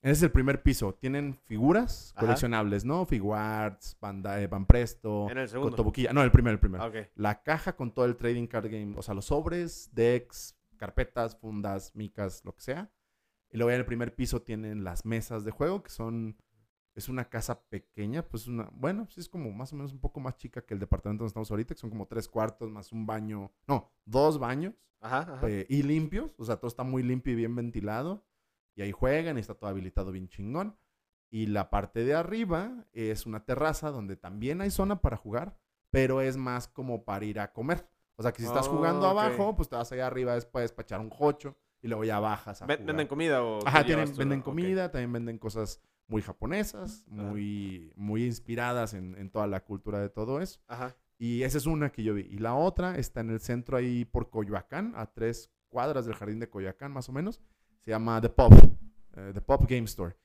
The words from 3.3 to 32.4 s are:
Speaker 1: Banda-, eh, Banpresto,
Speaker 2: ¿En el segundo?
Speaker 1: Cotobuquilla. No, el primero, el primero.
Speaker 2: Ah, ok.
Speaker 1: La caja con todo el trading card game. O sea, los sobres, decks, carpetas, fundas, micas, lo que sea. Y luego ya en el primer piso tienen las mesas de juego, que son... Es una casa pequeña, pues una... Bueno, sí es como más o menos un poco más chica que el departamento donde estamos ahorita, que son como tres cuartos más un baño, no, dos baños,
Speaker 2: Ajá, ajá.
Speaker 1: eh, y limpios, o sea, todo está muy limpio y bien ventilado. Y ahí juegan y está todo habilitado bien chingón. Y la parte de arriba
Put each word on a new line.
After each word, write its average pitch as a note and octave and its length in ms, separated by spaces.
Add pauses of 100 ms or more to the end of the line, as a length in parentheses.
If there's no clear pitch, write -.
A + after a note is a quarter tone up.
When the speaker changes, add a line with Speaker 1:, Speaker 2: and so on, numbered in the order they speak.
Speaker 1:
Banda-, G2+ 400
eh, G2+ 60
Banpresto, G#2 840
Speaker 2:
¿En B2+ 80
el B2+ 100
segundo? B2 240
Speaker 1:
Cotobuquilla. A#2 400
No, C#3 100
el B2 80
primero, A#2 220
el G#2 80
primero. F#2+ 240
Speaker 2:
Ah, A#2 40
ok. A2 80 (200)
Speaker 1:
La G#2 260
caja D#3+ 340
con B2 160
todo B2+ 120
el A#2+ 120
trading A#2+ 300
card A2+ 240
game. G#2 260
O G2+ 60
sea, G#2 120
los G2 120
sobres, E3 680
decks, A#2+ 640 (200)
carpetas, A2+ 600
fundas, G2+ 600
micas, G2+ 480
lo F2 100
que - 60
sea. E3 320 (580)
Y - 60
luego A#2 140
ya B2 60
en B2+ 40
el B2 60
primer A#2 280
piso B2 280
tienen G#2+ 420
las - 220
mesas A2 380
de A2 60
juego, F3 320
que - 80
son... A2+ 460 (580)
Es A2 140
una B2+ 200
casa A#2 400
pequeña, G#2+ 600
pues A2 200
una... A#2 240
Bueno, F#3 380
sí - 100
es E3+ 80
como C#3+ 240
más B2 200
o D3 40
menos C#3 160
un C3+ 80
poco C#3+ 200
más C3 160
chica - 260
que - 120
el G2 60
departamento G#2 420
donde A2+ 80
estamos A2 200
ahorita, A2+ 240
que - 60
son A2 100
como A2 160
tres - 220
cuartos A2 420
más G#2 220
un A2+ 140
baño, G#2+ 440 (160)
no, C#3 240 (140)
dos C#3+ 340
baños, C3+ 360 (260)
Speaker 2:
Ajá, B2+ 200 (140)
ajá. B2+ 140
Speaker 1:
eh, G2+ 200
y C#3+ 160
limpios, D#3+ 540
o A2+ 60
sea, A2 120
todo A#2+ 120
está B2+ 140
muy C3 200
limpio B2+ 300
y A#2 40
bien A#2 200
ventilado. A#2+ 680 (520)
Y G2+ 60
ahí G2+ 100
juegan D3 440
y A2+ 40
está G2+ 140
todo G#2+ 160
habilitado F#2+ 420
bien F#2 160
chingón. D#3+ 480 (540)
Y A2 160
la G2+ 240
parte G2+ 340
de C#3 100
arriba G3 800